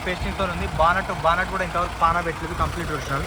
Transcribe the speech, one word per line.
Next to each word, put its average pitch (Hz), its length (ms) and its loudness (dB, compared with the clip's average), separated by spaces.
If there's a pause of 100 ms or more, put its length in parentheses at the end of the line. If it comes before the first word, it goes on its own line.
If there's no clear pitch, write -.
పేస్టింగ్తో 190 360 -2
ఉంది. 175 240 -2 (140)
బానట్, 185 300 4 (100)
బానట్ 175 300 2
కూడా 185 120 -2
ఇంతవరకు 170 380 -2
పానా 170 200 4
పెట్టలేదు, 165 380 -4
కంప్లీట్ 160 320 -2
ఒరిజినల్. 135 360 -2